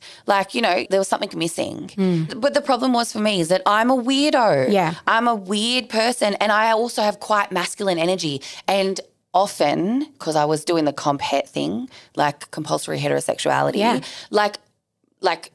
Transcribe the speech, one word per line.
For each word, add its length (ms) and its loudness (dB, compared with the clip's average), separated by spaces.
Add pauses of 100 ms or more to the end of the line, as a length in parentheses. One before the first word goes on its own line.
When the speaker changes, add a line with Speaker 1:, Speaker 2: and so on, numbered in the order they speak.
(280)
Speaker 1:
Like, 260 0
you 80 -2
know, 300 0
there 80 4
was 80 0
something 300 -2
missing. 600 -4
Speaker 2:
Mm. 420 0
Speaker 1:
But 140 0
the 80 2
problem 320 0
was 180 0
for 80 -6
me 220 0
is 80 0
that 160 4
I'm 240 4
a 80 4
weirdo. 760 2
Speaker 2:
Yeah. 220 2 (140)
Speaker 1:
I'm 200 2
a 80 2
weird 540 -2
person, 460 0
and 160 0
I 200 4
also 300 0
have 180 0
quite 320 0
masculine 460 -2
energy. 440 -2 (260)
And 340 0 (320)
often, 720 0 (120)
'cause 180 -4
I 80 4
was 180 0
doing 220 0
the 80 0
comp 280 -2
het 280 -2
thing, 400 -6 (260)
like, 360 -2
compulsory 480 -4
heterosexuality, 760 0
Speaker 2:
Yeah. 220 2 (300)
Speaker 1:
like, 300 0 (640)
like, 340 -2